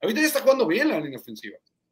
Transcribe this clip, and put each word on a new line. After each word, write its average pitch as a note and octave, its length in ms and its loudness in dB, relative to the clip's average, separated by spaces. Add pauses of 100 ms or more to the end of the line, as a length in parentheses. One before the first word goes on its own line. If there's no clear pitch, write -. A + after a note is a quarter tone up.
Ahorita A3 200 0
ya D#4 60 4
está - 140 -2
jugando C4 260 4
bien A#3+ 220 2
la F3+ 100 0
línea C#3 200 -6
ofensiva. G#2+ 380 -16 (340)